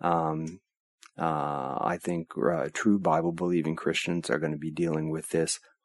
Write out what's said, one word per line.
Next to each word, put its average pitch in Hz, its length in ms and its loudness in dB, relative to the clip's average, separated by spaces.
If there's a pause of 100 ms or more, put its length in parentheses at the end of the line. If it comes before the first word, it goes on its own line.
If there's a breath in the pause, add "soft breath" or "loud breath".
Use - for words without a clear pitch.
um, 82 600 0 (580)
uh, 73 640 -2
I - 200 0
think, 85 360 -2
uh, 76 360 2
true 101 260 4
Bible-believing 85 800 2
Christians 85 540 -2
are 76 80 2
gonna 78 180 -2
be 76 140 -6
dealing 78 400 -2
with 78 200 -6
this 82 280 0 (260 soft breath)